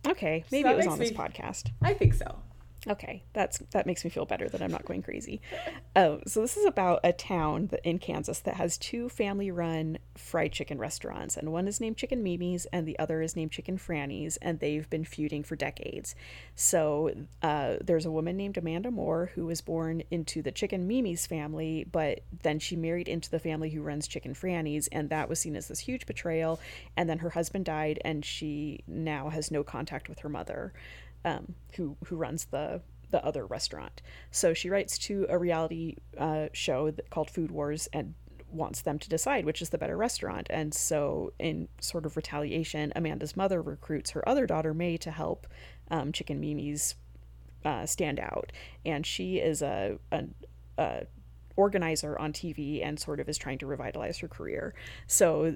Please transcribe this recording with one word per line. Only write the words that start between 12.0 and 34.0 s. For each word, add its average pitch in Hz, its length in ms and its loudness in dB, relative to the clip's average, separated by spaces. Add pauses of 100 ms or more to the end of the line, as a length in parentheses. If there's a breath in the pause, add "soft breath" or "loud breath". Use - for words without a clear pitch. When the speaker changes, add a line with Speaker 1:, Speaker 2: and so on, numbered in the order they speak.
Speaker 1:
Mimi's 175 500 0
and 170 160 0
the - 100 -4
other 160 220 0
is 160 160 -2
named 156 160 -2
Chicken 185 240 -6
Franny's, 147 640 -4
and 165 200 0
they've 151 300 0
been 160 160 0
feuding 151 400 -2
for - 100 -4
decades. - 600 -4 (400 loud breath)
So, 151 580 6 (300)
uh, 147 400 4
there's 165 240 6
a 160 40 2
woman 165 280 2
named 202 180 -2
Amanda 175 340 0
Moore 175 440 2
who 170 100 -2
was 165 160 -2
born 165 500 0
into 165 300 -2
the 165 100 0
Chicken 185 380 0
Mimi's 208 380 2
family, 160 680 -2
but 156 280 2 (220)
then 156 160 4
she - 160 -2
married 165 320 0
into - 240 -2
the 165 80 0
family 160 300 0
who 156 140 -4
runs 151 260 -4
Chicken - 240 -6
Franny's, 156 560 0
and 151 220 -2
that 156 180 0
was 160 100 0
seen 156 180 -2
as - 120 -8
this - 120 -6
huge 254 260 -4
betrayal, 165 520 0 (380 loud breath)
and 175 120 2
then 160 100 2
her 165 120 -2
husband 180 360 0
died, 151 360 0
and 156 220 0
she 147 640 -4
now 151 420 -2
has 151 220 -2
no 151 120 2
contact 147 460 -6
with 156 120 -12
her 151 100 -6
mother, - 420 -4 (520 loud breath)
um, - 300 -2 (220)
who, 151 200 -4 (100)
who 170 100 -6
runs 156 300 -2
the, 151 340 -4 (300)
the - 140 4
other 143 220 0
restaurant. - 540 -6 (300 loud breath)